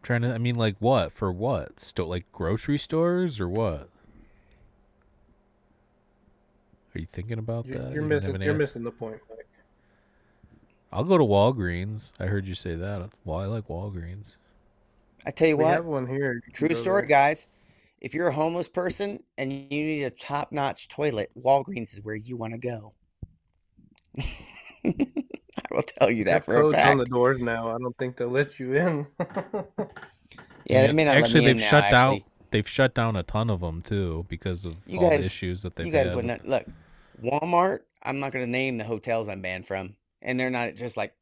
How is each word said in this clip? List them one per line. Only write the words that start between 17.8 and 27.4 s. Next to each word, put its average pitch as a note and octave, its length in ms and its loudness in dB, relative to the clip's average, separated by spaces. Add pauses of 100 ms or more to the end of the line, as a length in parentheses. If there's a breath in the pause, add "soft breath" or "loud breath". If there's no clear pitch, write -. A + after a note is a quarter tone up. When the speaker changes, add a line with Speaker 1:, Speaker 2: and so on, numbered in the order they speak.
Speaker 3:
If - 140 -10
you're E3+ 140 0
a D3 40 2
homeless E3 360 -2
person F#3 540 -4 (140)
and C3+ 160 -4
you C#3 160 -8
need D3+ 360 -2
a B2+ 60 -2
top-notch C#3+ 800 -4
toilet, C3 500 -2
Walgreens B2+ 540 2
is G2+ 100 -18
where G#2+ 120 -8
you A#2 220 -10
wanna A2+ 220 -8
go. A2+ 360 -8 (1200)
<laughs> - 20 -10
I - 1600 -6
will - 80 0
tell - 280 4
you A2 140 0
that F#2 60 2
Speaker 2:
They - 40 4
have E2+ 100 2
Speaker 3:
for F2+ 120 0
a D3 60 6
Speaker 2:
codes D3+ 140 4
Speaker 3:
fact. D#3 140 8
Speaker 2:
on C#3 80 4
the B2 60 0
doors B2 380 2